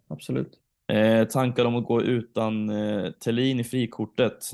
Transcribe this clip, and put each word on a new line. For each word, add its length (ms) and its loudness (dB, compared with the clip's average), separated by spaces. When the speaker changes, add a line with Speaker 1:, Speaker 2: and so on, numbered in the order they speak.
Speaker 1:
absolut. 520 -8
Speaker 2:
Eh, 360 4
tankar 360 0
om 120 2
att 80 -2
gå 180 2
utan, 680 -2
eh, 400 -2
Thelin 500 -2
i 40 -2
frikortet, 880 -2